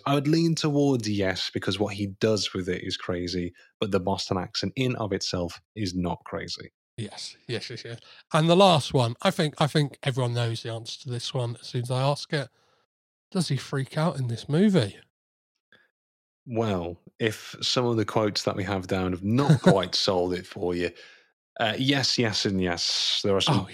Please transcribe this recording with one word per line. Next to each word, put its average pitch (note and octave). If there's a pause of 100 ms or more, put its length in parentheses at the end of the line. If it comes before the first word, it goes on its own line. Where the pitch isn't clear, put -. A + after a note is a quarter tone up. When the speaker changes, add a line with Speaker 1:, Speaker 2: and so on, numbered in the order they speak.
Speaker 1:
I C#3+
would C#3+
lean E3
towards C#3+
yes, F#2+
because G2
what G2+
he G2+ (120)
does A2
with F#2
it -
is F#2
crazy, F2+ (280)
but G#2
the F#2+
Boston F2+
accent F2+
in B2+
of G#2+
itself F2+ (140)
is F#2+
not F2+
crazy. - (260)
Speaker 2:
Yes, - (120)
yes, A2
yes, A#2
yes. A#2 (340)
And D#3+
the E3+
last F3+
one, B2
I G3
think, D#3
I D#3
think C#3+
everyone B2
knows A#2
the A#2
answer A2+
to -
this A#2+
one A#2+
as -
soon B2
as B2
I B2+
ask C#3+
it. C#3 (840)
Does F#3
he C#3
freak -
out D#3
in B2+
this A#2
movie? D#3+ (1500)
Speaker 1:
Well, G2+ (200)
if -
some B2+
of A#2
the A2
quotes G#2+
that G2+
we G2
have F#2+
down F#2
have F2+
not C#3
Speaker 2:
<laughs> -
Speaker 1:
quite F2+
sold F2+
it F#2
for F2+
you, F2 (680)
uh, G#2+
yes, C3+
yes, A2+
and F#2+
yes. -
There G2
are F#2
some A#2
Speaker 2:
Oh, F#2+
yeah. -